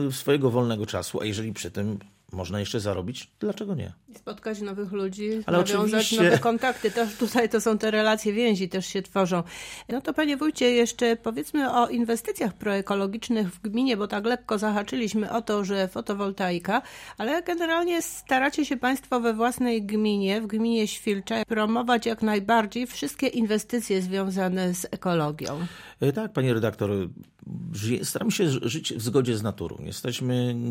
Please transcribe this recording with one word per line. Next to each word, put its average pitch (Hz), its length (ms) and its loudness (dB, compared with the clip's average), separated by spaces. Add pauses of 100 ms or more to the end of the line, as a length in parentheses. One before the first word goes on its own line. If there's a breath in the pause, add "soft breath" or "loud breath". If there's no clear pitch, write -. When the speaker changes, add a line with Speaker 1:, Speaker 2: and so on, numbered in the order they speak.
Speaker 1:
y, 135 40 -2
swojego 135 380 2
wolnego 113 360 2
czasu, - 340 -4
a - 40 -2
jeżeli 110 280 -2
przy 90 180 -10
tym 101 280 -4 (360)
można 92 260 -4
jeszcze 104 200 -2
zarobić, 98 500 -4 (100)
dlaczego 208 340 -4
nie? 107 180 -6 (160)
Speaker 2:
I 240 60 -20
spotkać 208 460 -10
nowych 202 320 -6
ludzi, 202 380 -4 (160)
Speaker 1:
Ale 175 120 4
Speaker 2:
nawiązać 196 220 4 (100)
Speaker 1:
oczywiście 220 320 4
Speaker 2:
nowe 180 160 8
kontakty. 233 520 2
To, 233 160 0 (120)
tutaj 233 300 4
to 220 120 2
są 220 180 4
te 220 120 0
relacje 214 420 2
więzi, 202 360 4
też 185 180 -4
się 196 160 -4
tworzą. 185 400 2 (460 loud breath)
No 247 120 -2
to, 285 140 -2
panie 294 220 2
wójcie, 262 340 2
jeszcze 233 460 4
powiedzmy 262 540 -2
o 240 180 4
inwestycjach 233 640 -2
proekologicznych 202 960 -2
w - 100 -14
gminie, 226 360 0
bo 202 120 -2
tak 208 160 -4
lekko 233 340 0
zahaczyliśmy 208 720 0
o 226 120 0
to, 208 220 0
że 190 240 0
fotowoltaika, 196 920 -2 (360 loud breath)
ale 285 240 0
generalnie 339 600 0
staracie 269 640 0
się 262 120 -2
państwo 254 440 -2
we 233 140 2
własnej 233 480 0
gminie, 208 580 2
w 226 60 -4
gminie 220 420 0
Świlcza, 214 560 -2
promować 233 640 2
jak 226 160 -2
najbardziej 214 640 2
wszystkie - 400 -4
inwestycje 214 760 0
związane 185 720 0
z - 160 -6
ekologią. 151 760 -2 (340 loud breath)
Speaker 1:
E, 139 120 4
tak, 214 200 -4
pani 131 200 2
redaktor, 107 380 0 (800)
żyje-, 110 320 -2
staramy - 280 -2
się 180 160 2
ż-, 131 200 0
żyć - 260 -4
w 117 80 -6
zgodzie 123 340 2
z 104 60 -4
naturą. 98 420 -4
Jesteśmy 123 680 -2 (160)